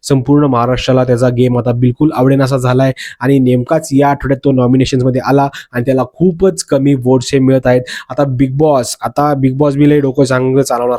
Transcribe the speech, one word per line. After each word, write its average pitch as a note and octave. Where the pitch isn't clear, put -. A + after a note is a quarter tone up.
संपूर्ण C#3+
महाराष्ट्राला B2+
त्याचा B2+
गेम B2
आता A#2+
बिलकुल B2
आवडेनासा C3+
झालाय B2+
आणि C3+
नेमकाच B2+
या C#3
आठवड्यात C3+
तो C#3
नॉमिनेशन्समध्ये B2+
आला C#3
आणि A#2+
त्याला C3
खूपच F3
कमी C#3+
वोट्स B2+
हे C#3
मिळत C3
आहेत. B2
आता C#3
बिग C3
बॉस, C#3+
आता C#3+
बिग C3
बॉस C#3+
बी D3
लय D3
डोकं C#3
चांगलं C3
चालवणार, B2